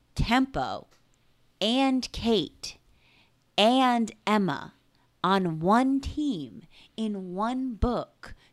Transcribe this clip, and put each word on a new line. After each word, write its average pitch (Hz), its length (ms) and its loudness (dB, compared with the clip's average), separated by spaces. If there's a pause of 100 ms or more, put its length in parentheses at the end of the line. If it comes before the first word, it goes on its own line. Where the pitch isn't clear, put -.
(140)
Tempo 156 720 0 (720)
and 254 520 0
Kate - 680 -2 (800)
and 240 540 4 (160)
Emma 190 460 0 (500)
on 175 360 0
one 247 400 4
team 254 640 -6 (340)
in 202 380 -6
one 247 400 -4
book - 600 -4 (180)